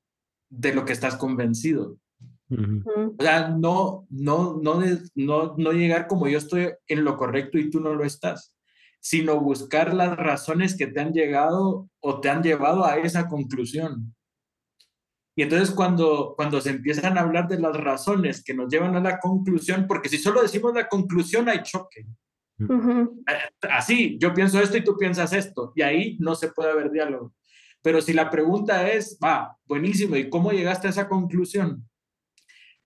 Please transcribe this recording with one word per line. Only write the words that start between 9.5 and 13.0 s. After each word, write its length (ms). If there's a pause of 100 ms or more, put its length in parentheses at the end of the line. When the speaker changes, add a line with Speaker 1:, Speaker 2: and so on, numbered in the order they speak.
Speaker 1:
las 220
razones 600
que 100
te 140
han 120
llegado 760 (120)
o 200
te 80
han 140
llevado 420
a 140
esa 300